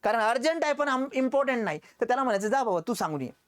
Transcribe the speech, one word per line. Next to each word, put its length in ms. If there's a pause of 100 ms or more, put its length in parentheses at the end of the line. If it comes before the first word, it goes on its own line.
कारण 180
अर्जंट 440
आहे 80
पण 160
आम-, 240
इम्पॉर्टंट 520
नाही, 140 (220)
तर 60
त्याला 160
म्हणायचं, 260
"जा 140
बाबा 260
तू 60
सांगून 260
ये." 100 (180)